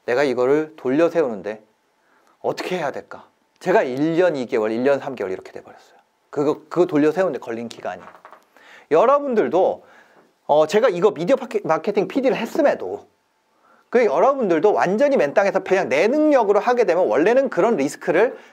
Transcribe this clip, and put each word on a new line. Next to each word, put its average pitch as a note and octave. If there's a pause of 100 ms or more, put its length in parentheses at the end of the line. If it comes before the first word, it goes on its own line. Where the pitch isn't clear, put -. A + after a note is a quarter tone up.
내가 B2
이거를 C#3+
돌려 D3+
세우는데 A2+ (800)
어떻게 F3+
해야 D3
될까? - (320)
제가 F#3
일 D3
년 F3
이 B2+
개월, A2
일 A#2+
년 C#3
삼 C3+
개월 G2
이렇게 -
돼버렸어요. - (320)
그거, D3
그거 E3+
돌려 D3
세우는데 D#3+
걸린 A#2
기간이. F#2 (920)
여러분들도, F#3+ (600)
어, D3+
제가 A3
이거 F3+
미디어 F3
파케-, A#3
마케팅 F3
피디를 B3+
했음에도 E3 (800)
그 A#3+
여러분들도 G3+
완전히 G#3+
맨 D3
땅에서 F#3+
그냥 F#3
내 D3
능력으로 B3+
하게 A#3+
되면 F3
원래는 G#3
그런 G3+
리스크를 E3+ (160)